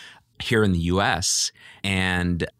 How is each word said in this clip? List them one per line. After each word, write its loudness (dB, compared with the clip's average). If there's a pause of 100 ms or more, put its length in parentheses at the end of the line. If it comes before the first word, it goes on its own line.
(400)
here 2
in 4
the 0 (140)
U 2
S, -2 (320)
and 0 (140)